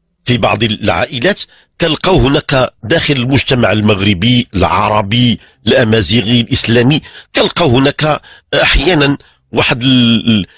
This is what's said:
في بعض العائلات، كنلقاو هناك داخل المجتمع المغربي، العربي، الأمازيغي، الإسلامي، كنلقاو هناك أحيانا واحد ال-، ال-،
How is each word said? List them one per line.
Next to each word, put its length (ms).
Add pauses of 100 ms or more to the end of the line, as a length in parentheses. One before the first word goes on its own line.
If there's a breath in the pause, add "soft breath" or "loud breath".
(260)
في 120
بعض 260
العائلات، 800 (400 soft breath)
كنلقاو 360
هناك 560 (100)
داخل 300
المجتمع 580
المغربي، 840
العربي، 840 (280 soft breath)
الأمازيغي، 760
الإسلامي، 600 (340 loud breath)
كنلقاو 420
هناك 440 (320 loud breath)
أحيانا 640 (340 soft breath)
واحد 320
ال-، 460
ال-، 160 (120)